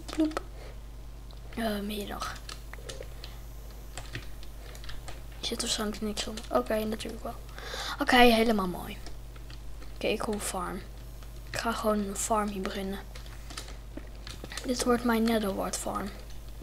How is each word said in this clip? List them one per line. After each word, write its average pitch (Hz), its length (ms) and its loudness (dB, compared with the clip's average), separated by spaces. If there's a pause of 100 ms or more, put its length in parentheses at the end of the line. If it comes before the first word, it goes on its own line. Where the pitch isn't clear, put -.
ploep. 311 360 2 (1120)
Ehm, 208 320 0
hier 208 200 -4
nog. - 260 -4 (3000)
Zit - 220 -2
er 233 80 0
straks 208 300 0
niks 208 280 0
onder? 220 240 -6
Oké, 226 320 4
natuurlijk 220 400 -4
wel. 233 120 -4 (640)
Oké, 269 160 6
helemaal 226 520 10
mooi. - 300 -2 (960)
Oké, - 140 -2
ik 220 160 2
wil 208 160 0
farm. 180 420 -2 (680)
Ik - 80 -4
ga 226 140 2
gewoon 214 280 4
een 196 160 -2
farm 214 320 4
hier 196 140 -2
beginnen. 196 380 -2 (1700)
Dit 247 180 2
wordt 240 200 6
mijn 226 200 6
Netherwart 196 540 2
farm. 202 320 -2 (540)